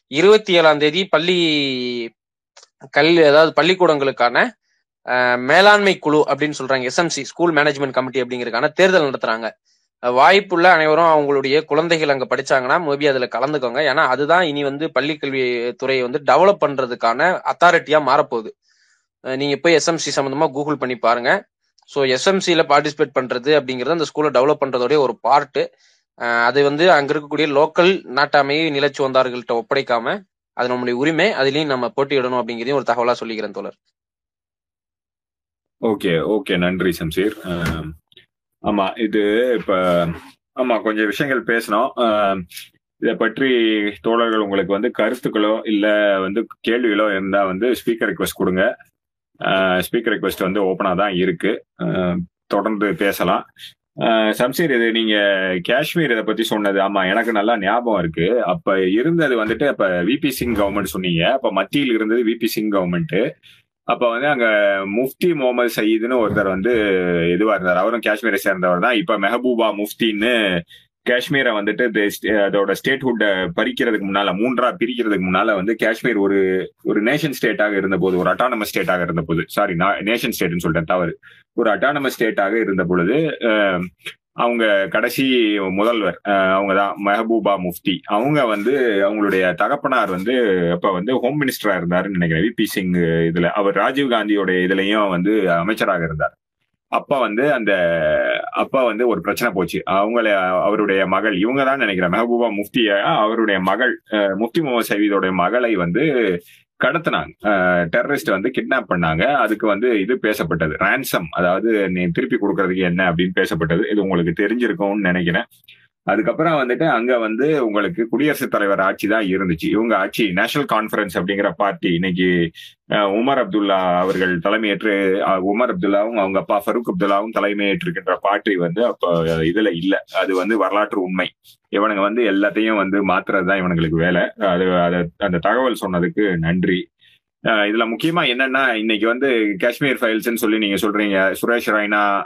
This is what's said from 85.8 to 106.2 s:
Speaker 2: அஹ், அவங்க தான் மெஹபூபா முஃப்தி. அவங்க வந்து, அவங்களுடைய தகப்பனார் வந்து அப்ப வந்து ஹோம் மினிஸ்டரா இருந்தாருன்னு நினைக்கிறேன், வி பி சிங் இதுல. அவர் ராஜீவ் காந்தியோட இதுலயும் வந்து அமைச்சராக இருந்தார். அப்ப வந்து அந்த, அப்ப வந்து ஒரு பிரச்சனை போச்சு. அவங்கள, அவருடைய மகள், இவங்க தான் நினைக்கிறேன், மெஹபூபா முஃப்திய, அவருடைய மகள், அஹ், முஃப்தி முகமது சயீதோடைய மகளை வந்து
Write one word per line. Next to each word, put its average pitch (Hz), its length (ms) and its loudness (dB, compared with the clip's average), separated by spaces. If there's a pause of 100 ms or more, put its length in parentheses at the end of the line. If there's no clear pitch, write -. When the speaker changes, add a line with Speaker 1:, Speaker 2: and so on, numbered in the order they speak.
Speaker 2:
அஹ், 95 280 2
அவங்க 98 220 2
தான் 98 200 0 (100)
மெஹபூபா 104 560 2
முஃப்தி. 90 340 -4 (120)
அவங்க 127 400 0
வந்து, 107 280 0 (280)
அவங்களுடைய 95 520 2
தகப்பனார் 117 560 0
வந்து 95 240 -2 (380)
அப்ப 90 200 0
வந்து 101 260 -2
ஹோம் 143 220 -2
மினிஸ்டரா 107 340 -2
இருந்தாருன்னு 90 440 -2
நினைக்கிறேன், 82 260 0
வி 117 100 -2
பி 107 120 -2
சிங் 92 280 -2 (320)
இதுல. 85 280 0
அவர் 98 200 0
ராஜீவ் 131 360 0
காந்தியோட 104 420 0 (100)
இதுலயும் 98 460 2
வந்து 92 420 0
அமைச்சராக 90 540 -2
இருந்தார். 78 320 -6 (560)
அப்ப - 260 -2
வந்து 120 340 0
அந்த, 107 200 -2 (800)
அப்ப 127 320 0
வந்து 113 240 0
ஒரு 95 120 0
பிரச்சனை 101 320 -2
போச்சு. 90 260 -2 (120)
அவங்கள, 107 380 2 (320)
அவருடைய 98 460 2
மகள், 98 320 0
இவங்க 131 260 0
தான் 135 140 0
நினைக்கிறேன், 92 340 0
மெஹபூபா 117 380 0
முஃப்திய, 104 380 -2 (280)
அவருடைய 107 440 0
மகள், 107 340 0 (180)
அஹ், 101 240 0
முஃப்தி 117 260 -2
முகமது 120 260 -2
சயீதோடைய 101 440 0
மகளை 113 440 0
வந்து 90 280 0 (760)